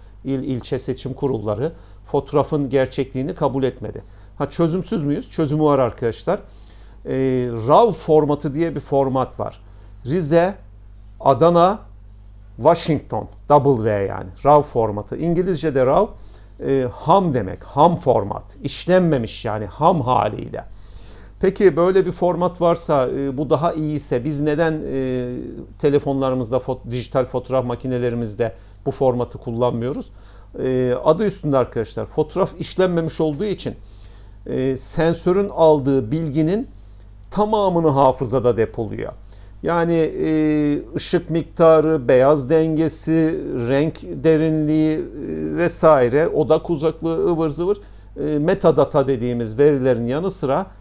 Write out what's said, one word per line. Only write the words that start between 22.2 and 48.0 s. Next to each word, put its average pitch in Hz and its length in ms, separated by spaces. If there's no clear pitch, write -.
varsa, 160 480
e, 135 300
bu 147 120
daha 156 220
iyi 156 240
ise 123 280
biz 147 160
neden, 156 420
e, 127 340
telefonlarımızda, 135 800
fot-, 127 340
dijital 123 340
fotoğraf 127 400
makinelerimizde 120 880
bu 139 40
formatı 123 480
kullanmıyoruz? 123 720
E, 127 320
adı 160 200
üstünde 151 320
arkadaşlar, 113 500
fotoğraf 175 520
işlenmemiş 175 640
olduğu 156 240
için, 185 300
e, 131 300
sensörün 170 720
aldığı 139 640
bilginin 160 580
tamamını 196 580
hafızada 131 680
depoluyor. 107 560
Yani, 170 300
e, 156 1040
ışık - 340
miktarı, 160 800
beyaz 131 420
dengesi, 160 920
renk 139 340
derinliği, 156 960
e, 147 40
vesaire, 151 720
odak 151 420
uzaklığı, 165 600
ıvır 165 180
zıvır, 175 280
e, - 640